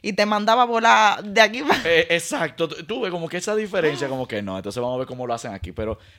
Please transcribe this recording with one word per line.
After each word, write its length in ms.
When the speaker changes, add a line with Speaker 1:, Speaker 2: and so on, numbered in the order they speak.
Speaker 1:
Y 120
te 120
mandaba 380
a 20
volar 580
de 160
aquí 240
pa- 220
Speaker 2:
Eh, 240
exacto. 580
Tú, 160
tú 180
ves 80
como 200
que 80
esa 180
diferencia, 540
como 180
que 140
no. 160
Entonces 240
vamos 140
a 40
ver 80
cómo 180
lo 80
hacen 200
aquí. 180
Pero 260